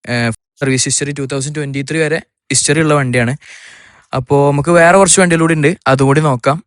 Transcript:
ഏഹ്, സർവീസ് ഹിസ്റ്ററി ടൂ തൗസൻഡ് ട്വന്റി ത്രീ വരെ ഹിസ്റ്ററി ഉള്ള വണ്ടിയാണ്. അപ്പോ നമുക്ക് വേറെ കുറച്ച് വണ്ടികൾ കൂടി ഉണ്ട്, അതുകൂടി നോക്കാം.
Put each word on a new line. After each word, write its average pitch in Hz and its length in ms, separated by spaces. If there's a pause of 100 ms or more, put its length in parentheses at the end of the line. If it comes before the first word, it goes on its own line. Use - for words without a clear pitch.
ഏഹ്, 120 280 (300)
സർവീസ് 131 260
ഹിസ്റ്ററി 143 320
ടൂ 135 60
തൗസൻഡ് 139 320
ട്വന്റി 139 300
ത്രീ 160 160
വരെ 151 140 (340)
ഹിസ്റ്ററി 147 340
ഉള്ള 151 80
വണ്ടിയാണ്. 127 400 (800)
അപ്പോ 131 240 (160)
നമുക്ക് 143 280
വേറെ 170 220
കുറച്ച് 190 200
വണ്ടികൾ 165 220
കൂടി 165 160
ഉണ്ട്, 147 100 (220)
അതുകൂടി 139 380
നോക്കാം. 139 360